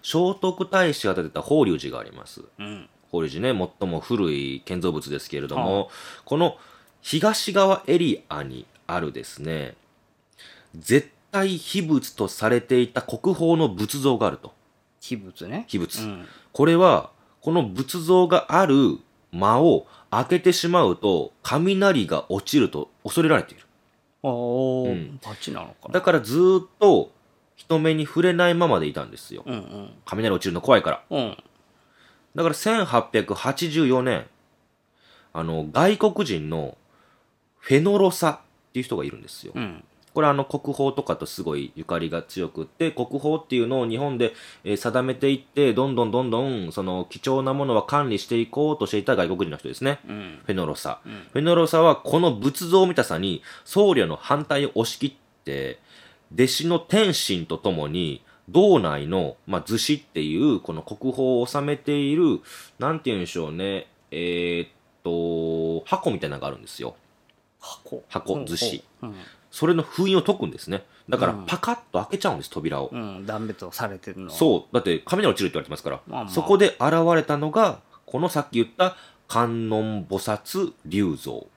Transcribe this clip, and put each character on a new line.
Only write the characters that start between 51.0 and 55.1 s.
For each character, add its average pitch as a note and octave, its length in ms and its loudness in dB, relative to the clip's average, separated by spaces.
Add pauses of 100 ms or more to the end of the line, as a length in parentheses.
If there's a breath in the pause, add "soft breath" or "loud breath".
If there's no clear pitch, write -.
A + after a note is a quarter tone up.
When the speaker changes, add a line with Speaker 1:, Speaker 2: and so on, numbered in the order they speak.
Speaker 2:
う - 40 -18
ん。 A2 40 -14 (200)
Speaker 1:
フ B2+ 60 -2
ェ C#3+ 40 0
ノ E3+ 120 4
ロ E3+ 120 6
サ D#3+ 160 4
は E3 140 6
こ D3 220 -2
の E3+ 140 4
仏 B2+ 360 -4
像 F#3 180 6
見 F3+ 80 -2
た B2+ 100 2
さ E2 140 -4
に F#2 240 -4 (240 loud breath)
僧 G3+ 240 4
侶 B2 160 4
の D#2 100 -4
反 D3 300 -2
対 C#3+ 180 0
を - 100 -4
押 A2+ 160 0
し - 60 -10
切 - 120 -4
っ C3+ 60 -8 (300)